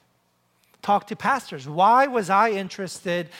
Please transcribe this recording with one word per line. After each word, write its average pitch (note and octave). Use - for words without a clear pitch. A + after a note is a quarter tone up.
Talk G3+
to G#3+
pastors. G3
"Why G#3+
was A#3
I G3+
interested F#3